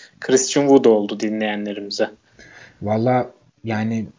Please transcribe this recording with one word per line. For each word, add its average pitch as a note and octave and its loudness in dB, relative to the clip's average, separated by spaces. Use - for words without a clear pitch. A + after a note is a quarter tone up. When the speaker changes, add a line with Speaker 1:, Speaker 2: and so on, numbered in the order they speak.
Speaker 1:
Christian C3 0
Wood C3+ 6
oldu G#2+ 2
dinleyenlerimize. G#2 -4
Speaker 2:
Valla A2+ 0
yani A2 -4